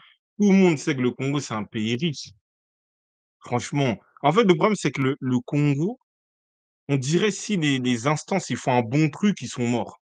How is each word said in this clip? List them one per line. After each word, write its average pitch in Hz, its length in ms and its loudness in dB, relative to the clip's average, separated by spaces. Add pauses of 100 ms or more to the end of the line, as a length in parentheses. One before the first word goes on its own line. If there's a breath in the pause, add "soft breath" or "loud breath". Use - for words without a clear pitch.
(380 loud breath)
Tout 208 120 4
le 190 60 6
monde 180 200 6
sait 147 180 -4
que 131 60 -4
le 123 100 0
Congo, 139 280 -4
c'est 135 140 -8
un 107 100 -4
pays 110 320 -4
riche. 143 340 -6 (1080)
Franchement. 123 580 -2 (240 soft breath)
En 143 100 4
fait, 214 120 4
le 180 120 6
problème, 190 200 2
c'est 156 160 -2
que 139 100 -4
le, 135 180 0
le 127 260 0
Congo, 147 540 0 (920)
on 143 80 2
dirait 170 340 0
si 202 260 -4
les, 147 220 2
les 123 280 -2
instances, 156 420 -2
ils 123 80 -4
font - 160 -2
un 123 80 4
bon 143 280 0
truc, - 320 -2
ils 123 60 -8
sont 120 180 -4
morts. 117 340 -4 (140)